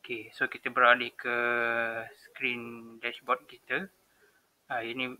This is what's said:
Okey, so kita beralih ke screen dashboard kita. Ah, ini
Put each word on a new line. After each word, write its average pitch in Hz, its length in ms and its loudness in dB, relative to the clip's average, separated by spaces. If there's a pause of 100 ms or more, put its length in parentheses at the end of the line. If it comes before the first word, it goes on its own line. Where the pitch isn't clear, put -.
Okey, 113 320 -10
so - 160 -2
kita - 160 -10
beralih 120 480 6
ke 123 160 -4 (880)
screen 117 800 -8
dashboard 120 480 -2
kita. 160 400 -6 (800)
Ah, 120 160 -4
ini 123 360 -6